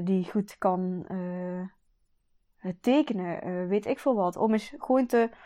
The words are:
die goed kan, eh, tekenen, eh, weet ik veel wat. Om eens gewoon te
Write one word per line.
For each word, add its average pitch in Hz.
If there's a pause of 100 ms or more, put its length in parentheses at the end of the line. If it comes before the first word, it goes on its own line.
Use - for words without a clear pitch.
die 185
goed 208
kan, 185
eh, - (100)
tekenen, 233
eh, 180
weet 202
ik 269
veel 262
wat. 180
Om 220
eens 214
gewoon 254
te 233 (160)